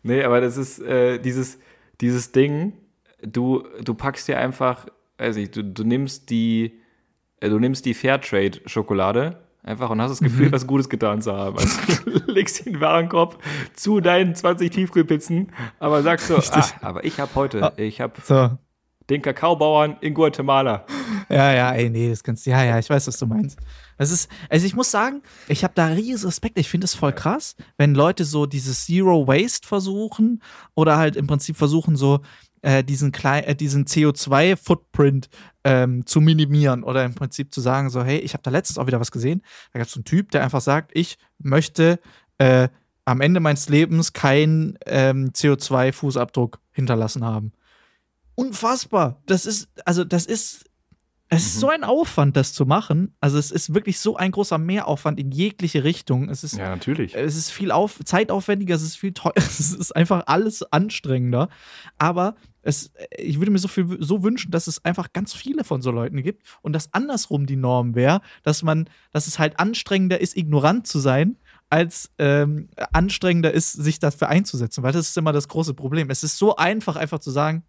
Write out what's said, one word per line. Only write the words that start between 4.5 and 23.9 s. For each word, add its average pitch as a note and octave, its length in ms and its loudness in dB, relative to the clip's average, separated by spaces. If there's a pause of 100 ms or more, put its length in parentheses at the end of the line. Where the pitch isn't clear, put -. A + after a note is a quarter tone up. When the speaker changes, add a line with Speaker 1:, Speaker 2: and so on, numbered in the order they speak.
Speaker 1:
weiß A#2 200 -4
nicht, G2+ 180 -6
du, A2 80 -6
du G2+ 200 -8
nimmst C3 460 -2
die, A2+ 500 -2 (600)
äh, G#2 100 -2
du G#2+ 100 2
nimmst C3 260 0
die B2 80 0
Fairtrade-Schokolade G#2+ 1500 -2 (220)
einfach A2+ 260 -6
und A2 120 -2
hast B2+ 100 -2
das C3 100 -8
Gefühl, C#3 260 4
Speaker 2:
Mhm. C#3 60 4
Speaker 1:
was B2+ 140 -2
Gutes C3+ 200 0
getan G#2+ 340 -2
zu G#2+ 120 -4
haben. G2 240 -6
Also, - 220 0 (260)
<laughs> - 40 -
du - 220 0
legst - 340 -2
den F#3 140 -6
Warenkorb E3+ 640 0 (320)
zu G#3 260 0
deinen F3 360 4
zwanzig F3 360 0
Tiefkühlpizzen, E3+ 800 0 (280)
aber D3 240 2
sagst E3 240 2
so, E3+ 80 2
Speaker 2:
Richtig. D3+ 280 4 (160)
Speaker 1:
„Ah, G2+ 80 -10
aber F2+ 160 -8
ich D#3+ 160 -6
hab C#3 160 -6
heute, C3 280 0
Speaker 2:
Ah, D#2 120 0
Speaker 1:
ich G#2+ 240 -6
hab A#2+ 240 -8
Speaker 2:
so. C3 340 4 (520)
Speaker 1:
den C#3 120 0
Kakaobauern D3+ 760 2
in D3+ 140 -4
Guatemala.“ C3+ 720 2 (420)
Speaker 2:
Ja, C#3 260 6
ja, B2 200 4
ey, A#2+ 160 0
nee, A2+ 200 0
das A2+ 140 -4
kannst, - 220 -6
ja, C3 180 4
ja, A#2 160 4
ich A2+ 100 -4
weiß, C#3 180 2
was B2 100 -8
du - 80 -6
meinst. A2+ 340 -2 (380)